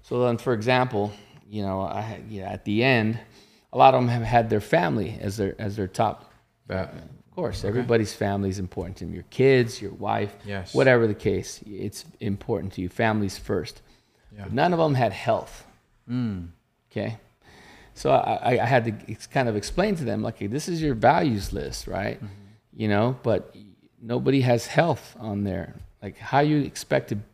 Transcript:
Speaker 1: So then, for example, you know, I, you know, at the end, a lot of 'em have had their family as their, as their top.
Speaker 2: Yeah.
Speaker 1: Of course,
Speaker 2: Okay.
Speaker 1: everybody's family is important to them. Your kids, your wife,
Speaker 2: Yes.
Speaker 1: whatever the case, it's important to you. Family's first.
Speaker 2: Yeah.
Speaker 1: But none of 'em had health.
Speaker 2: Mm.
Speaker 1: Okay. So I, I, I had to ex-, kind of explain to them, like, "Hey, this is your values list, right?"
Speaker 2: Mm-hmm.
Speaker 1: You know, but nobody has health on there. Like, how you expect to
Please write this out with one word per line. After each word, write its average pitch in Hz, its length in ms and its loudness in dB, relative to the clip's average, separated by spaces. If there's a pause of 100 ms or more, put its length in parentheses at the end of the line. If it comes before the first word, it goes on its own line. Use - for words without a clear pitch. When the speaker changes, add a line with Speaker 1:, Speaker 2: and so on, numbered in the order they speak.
Speaker 1:
So 123 220 0
then, 120 140 2
for 131 140 0
example, 113 600 2 (360)
you 104 140 -6
know, 95 200 -2
I, 104 460 -6
you 104 120 -10
know, 92 60 -10
at 98 180 -8
the 107 180 2
end, 117 360 4 (540)
a 120 60 -2
lot 131 160 10
of 127 80 4
'em 120 60 2
have 117 140 0
had 113 280 4
their 107 100 2
family 127 600 0
as 101 160 -4
their, 98 220 -2
as 107 180 -6
their 95 120 -2
top. - 440 -2 (380)
Speaker 2:
Yeah. 95 120 -4
Speaker 1:
Of - 540 -14
course, 165 240 -4
Speaker 2:
Okay. 107 80 -4
Speaker 1:
everybody's 117 440 2
family 101 360 0
is 92 120 -4
important 92 380 -8
to 92 60 -10
them. 85 100 -8
Your 85 160 -12
kids, 127 520 4
your 101 100 -8
wife, 104 420 -4 (100)
Speaker 2:
Yes. 98 300 -8
Speaker 1:
whatever 127 340 6
the 101 60 0
case, - 520 -2
it's 101 380 -10 (160)
important 98 540 -4
to 98 60 -8
you. 92 80 -4
Family's 110 500 0
first. - 440 -6 (520)
Speaker 2:
Yeah. 104 100 -14
Speaker 1:
But 98 80 -8
none 160 200 2
of 165 80 0
'em 151 140 4
had 120 180 2
health. - 520 -2 (440)
Speaker 2:
Mm. 110 400 -2 (420)
Speaker 1:
Okay. 110 280 -6 (760)
So - 180 0
I, 113 220 4
I, - 160 0 (120)
I 117 40 2
had 120 180 4
to 113 280 -6
ex-, - 140 -14
kind 127 220 0
of 107 80 0
explain 180 400 0
to 156 80 -6
them, 107 180 -2
like, 113 160 -6
"Hey, 101 80 -6
this 131 220 -4
is 170 120 -2
your 151 140 0
values 120 580 4
list, - 360 -6
right?" 98 300 -6
Speaker 2:
Mm-hmm. 107 80 -12 (500)
Speaker 1:
You 110 120 -2
know, 113 360 2
but 107 300 0 (460)
nobody 127 420 0
has 123 240 2
health - 520 0
on 101 260 -4
there. 90 300 -6 (280)
Like, 101 160 -12
how 135 220 2
you 151 180 4
expect - 520 -2
to 104 80 -4 (160)